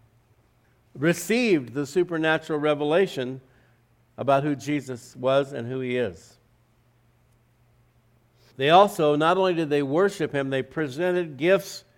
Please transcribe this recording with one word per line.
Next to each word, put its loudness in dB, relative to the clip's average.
received 0
the -4
supernatural -2
revelation -2
about 2
who -2
Jesus -8
was 0
and -8
who -8
he -4
is. -6
They 0
also, 6
not 2
only 2
did -2
they 2
worship 0
him, -2
they -2
presented -4
gifts 0